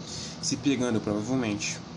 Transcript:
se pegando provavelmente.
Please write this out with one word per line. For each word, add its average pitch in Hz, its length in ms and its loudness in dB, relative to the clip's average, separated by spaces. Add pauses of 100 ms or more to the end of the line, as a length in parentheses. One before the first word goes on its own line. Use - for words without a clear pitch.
(420)
se - 160 0
pegando 123 420 4
provavelmente. 107 800 0 (180)